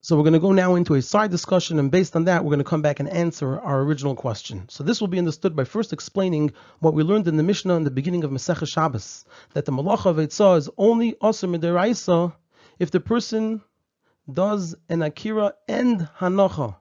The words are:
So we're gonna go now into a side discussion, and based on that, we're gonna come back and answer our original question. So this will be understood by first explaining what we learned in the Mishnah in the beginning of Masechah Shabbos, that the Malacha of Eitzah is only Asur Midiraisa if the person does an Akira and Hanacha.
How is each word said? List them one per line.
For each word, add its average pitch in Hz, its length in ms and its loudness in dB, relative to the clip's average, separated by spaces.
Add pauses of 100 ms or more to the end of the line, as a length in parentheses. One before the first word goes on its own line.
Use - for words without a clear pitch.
So 165 160 2
we're 151 80 4
gonna 160 140 6
go 190 120 2
now 185 240 4
into 175 200 2
a 135 60 2
side 208 300 0
discussion, 175 480 0
and 139 100 0
based 175 280 0
on 165 80 2
that, 175 180 2
we're 156 60 -2
gonna 143 160 0
come 160 160 -2
back 147 180 0
and 139 80 -2
answer 165 500 -2
our 143 220 -2
original 139 360 0
question. 110 520 -8
So - 160 -12
this 202 160 0
will 208 80 -2
be 180 120 -2
understood 165 360 -2
by 139 80 0
first 208 300 -4
explaining 160 580 -2 (280)
what 156 140 4
we 151 100 2
learned 185 260 2
in 156 80 2
the 156 60 4
Mishnah 180 320 0
in 160 100 0
the 139 60 0
beginning 156 340 -2
of 135 60 -4
Masechah 151 360 -4
Shabbos, 143 560 -4 (300)
that 143 100 -4
the - 80 -4
Malacha 156 360 0
of 170 100 2
Eitzah 175 400 4
is 143 200 -2
only 226 360 2
Asur 214 340 -2
Midiraisa 175 880 0 (460)
if 180 120 -2
the 185 80 2
person 220 600 -2 (680)
does 185 460 -2 (140)
an 165 140 -2
Akira 208 500 -2 (160)
and 226 400 0 (100)
Hanacha. 180 600 0